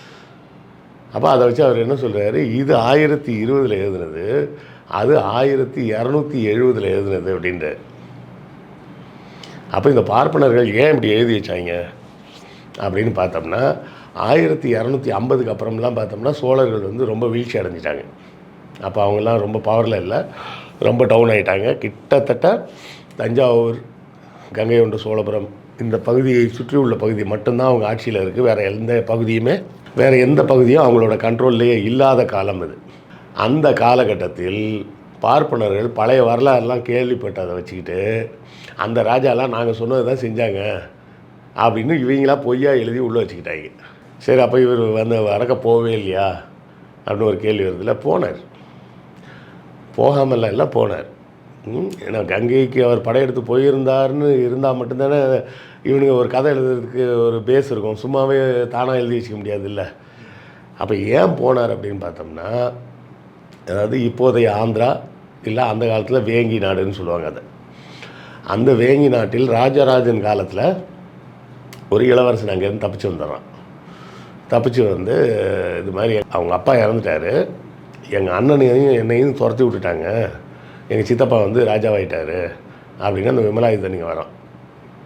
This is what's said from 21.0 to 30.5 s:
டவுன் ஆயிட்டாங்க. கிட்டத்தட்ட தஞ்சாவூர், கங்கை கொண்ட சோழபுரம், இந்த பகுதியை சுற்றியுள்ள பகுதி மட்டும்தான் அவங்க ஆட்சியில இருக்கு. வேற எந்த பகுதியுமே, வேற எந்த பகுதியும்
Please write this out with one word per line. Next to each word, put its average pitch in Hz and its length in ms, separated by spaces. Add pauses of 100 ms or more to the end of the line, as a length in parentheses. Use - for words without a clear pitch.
டவுன் 113 240
ஆயிட்டாங்க. 104 480
கிட்டத்தட்ட 143 880 (480)
தஞ்சாவூர், 117 640 (720)
கங்கை 117 280
கொண்ட 110 180
சோழபுரம், 107 500 (320)
இந்த 113 180
பகுதியை 123 500
சுற்றியுள்ள 120 480
பகுதி 107 300
மட்டும்தான் 117 420
அவங்க 110 260
ஆட்சியில 110 280
இருக்கு. 95 200
வேற 107 280
எந்த 110 380
பகுதியுமே, 113 560 (320)
வேற 127 220
எந்த 135 280
பகுதியும் 131 380